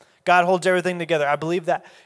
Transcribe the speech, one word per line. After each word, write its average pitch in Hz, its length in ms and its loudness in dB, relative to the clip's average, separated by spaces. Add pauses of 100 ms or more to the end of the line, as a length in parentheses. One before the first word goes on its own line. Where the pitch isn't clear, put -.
(260)
God 180 180 4
holds 180 240 0
everything 180 320 0
together. 156 260 -2
I 147 120 0
believe 165 300 -4
that. 165 180 -2 (200)